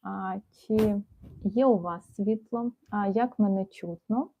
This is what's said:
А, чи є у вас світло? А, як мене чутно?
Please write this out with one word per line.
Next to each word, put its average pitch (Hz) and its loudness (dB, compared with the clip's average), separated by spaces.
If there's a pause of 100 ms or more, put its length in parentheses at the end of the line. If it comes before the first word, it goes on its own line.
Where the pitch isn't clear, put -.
А, 190 -6 (120)
чи 214 2 (420)
є 214 2
у 233 6
вас 175 -10
світло? 220 -2 (180)
А, 202 0
як 233 0
мене 196 2
чутно? 190 -6 (120)